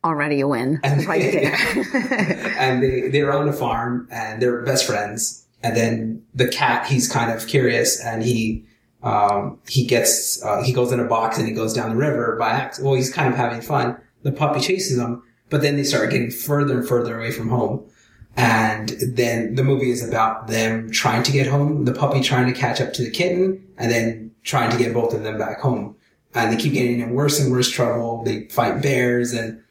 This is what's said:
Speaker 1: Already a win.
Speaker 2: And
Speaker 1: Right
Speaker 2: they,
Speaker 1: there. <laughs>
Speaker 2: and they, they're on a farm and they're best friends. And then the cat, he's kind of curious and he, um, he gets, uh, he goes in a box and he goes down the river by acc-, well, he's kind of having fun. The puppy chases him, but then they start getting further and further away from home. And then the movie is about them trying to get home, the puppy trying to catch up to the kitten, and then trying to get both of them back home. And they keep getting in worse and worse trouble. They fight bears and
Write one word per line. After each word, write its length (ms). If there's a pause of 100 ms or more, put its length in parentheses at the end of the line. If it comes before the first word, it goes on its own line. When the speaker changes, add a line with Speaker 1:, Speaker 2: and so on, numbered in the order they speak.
Speaker 1:
Already 360
a 80
win. 340
Speaker 2:
And 240
Speaker 1:
Right 160
Speaker 2:
they, 80
Speaker 1:
there. 1200
<laughs> 40
Speaker 2:
and 240
they, 260
they're 240
on 160
a 40
farm 580
and 320
they're 200
best 240
friends. 600 (160)
And 140
then 460 (120)
the 140
cat, 380
he's 240
kind 200
of 160
curious 580
and 180
he, 420 (400)
um, 640
he 180
gets, 580
uh, 180
he 100
goes 180
in 80
a 60
box 340
and 80
he 80
goes 180
down 180
the 60
river 420
by 120
acc-, 320
well, 120
he's 180
kind 200
of 60
having 220
fun. 360 (280)
The 80
puppy 280
chases 380
him, 240 (280)
but 120
then 140
they 80
start 260
getting 220
further 480
and 80
further 300
away 120
from 180
home. 400 (480)
And 520 (180)
then 480
the 80
movie 280
is 160
about 420
them 420
trying 340
to 80
get 140
home, 380
the 80
puppy 300
trying 300
to 60
catch 220
up 140
to 100
the 60
kitten, 520 (140)
and 160
then 380 (120)
trying 300
to 60
get 160
both 200
of 80
them 160
back 220
home. 340 (400)
And 160
they 100
keep 120
getting 280
in 100
worse 280
and 140
worse 180
trouble. 540
They 240
fight 340
bears 520
and 260 (100)